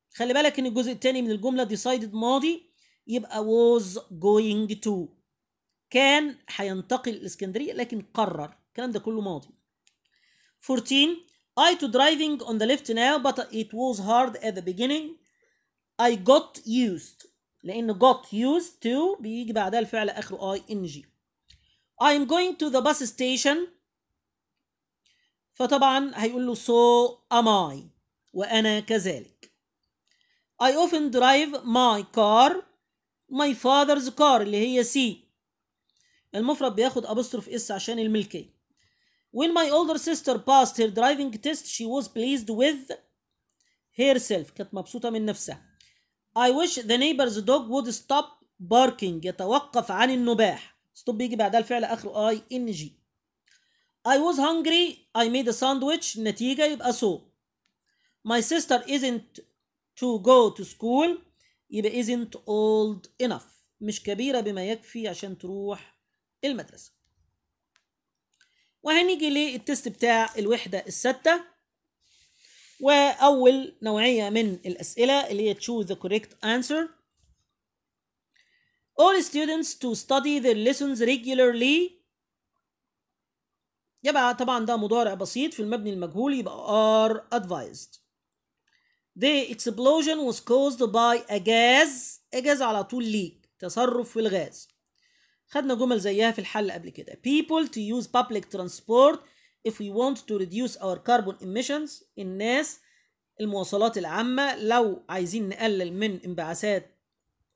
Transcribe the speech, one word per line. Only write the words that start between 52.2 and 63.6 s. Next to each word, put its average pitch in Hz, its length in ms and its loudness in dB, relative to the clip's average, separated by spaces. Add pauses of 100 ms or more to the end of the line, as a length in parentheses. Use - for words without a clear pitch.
آي 220 120 -2 (100)
إن 247 200 -6
جي. 151 280 -12 (1080)
I 269 100 6
was 311 200 2
hungry, 330 580 2 (220)
I 233 120 4
made 247 180 0
a 226 60 0
sandwich، 269 640 -2
النتيجة 240 480 -2
يبقى 247 280 -2
so. 196 280 -2 (1080)
My 233 140 2
sister 254 460 0
isn't 254 520 -4 (600)
to 240 200 -2
go 240 380 6
to 196 80 -10
school، 302 520 0 (520)
يبقى 214 340 -2
isn't 233 320 -4
old 214 920 -2
enough، - 220 -8 (320)